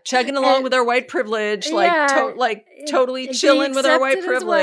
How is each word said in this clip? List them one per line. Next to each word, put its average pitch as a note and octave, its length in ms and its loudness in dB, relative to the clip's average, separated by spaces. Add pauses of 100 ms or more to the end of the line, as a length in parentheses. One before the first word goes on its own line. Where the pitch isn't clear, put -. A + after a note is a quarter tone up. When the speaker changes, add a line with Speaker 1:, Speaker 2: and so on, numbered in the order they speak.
Speaker 1:
chugging C4 340 -2
along C4+ 180 2
Speaker 2:
<laughs> - 20 -
And C4 80 -2
Speaker 1:
with B3+ 100 -2
our B3+ 100 2
white B3 220 0
privilege, G#3+ 640 -4
like, D#4+ 220 2
Speaker 2:
Yeah. D4+ 160 2
Speaker 1:
to-, C4+ 280 0
like, A3+ 320 -2
Speaker 2:
It, D4 220 -12
Speaker 1:
totally B3+ 380 -2
Speaker 2:
they C4 40 -12
Speaker 1:
chilling C#4 440 2
with C4+ 100 0
our C4 140 4
white C4 180 2
Speaker 2:
accept - 140 -4
it B3+ 60 0
as - 60 -4
white. - 180 0